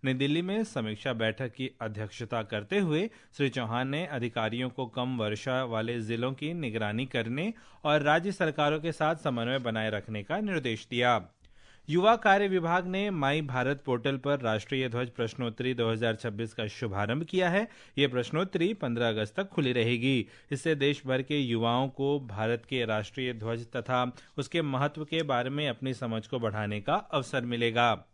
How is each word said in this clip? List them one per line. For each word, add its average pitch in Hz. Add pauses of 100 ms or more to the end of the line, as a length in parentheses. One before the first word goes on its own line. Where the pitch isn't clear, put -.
नई 131
दिल्ली 143
में 202
समीक्षा 113
बैठक 110
की 127 (100)
अध्यक्षता 110
करते 107
हुए 185 (260)
श्री 139
चौहान 123
ने 151
अधिकारियों 120
को 127
कम 127
वर्षा 117
वाले 117
जिलों 117
की 147
निगरानी 113
करने 131 (300)
और 151
राज्य 165
सरकारों 156
के 160
साथ 156
समन्वय 120
बनाए 110
रखने 104
का 165
निर्देश 151
दिया। 120 (600)
युवा 185
कार्य 202
विभाग 180
ने 190
माई 151
भारत 131
पोर्टल 135
पर 139
राष्ट्रीय 123
ध्वज 120
प्रश्नोत्तरी 120
दो 117
हज़ार 113
छब्बीस 110
का 107
शुभारंभ 104
किया 180
है। 208 (300)
ये 139
प्रश्नोत्तरी 165
पन्द्रह 120
अगस्त 107
तक 196
खुली 135
रहेगी। 120 (240)
इससे 156
देश 143
भर 131
के 147
युवाओं 120
को 139
भारत 113
के 127
राष्ट्रीय 113
ध्वज 117
तथा 123 (220)
उसके 160
महत्व 143
के 160
बारे 131
में 147
अपनी 127
समझ 113
को 131
बढ़ाने 104
का 139
अवसर 143
मिलेगा। 117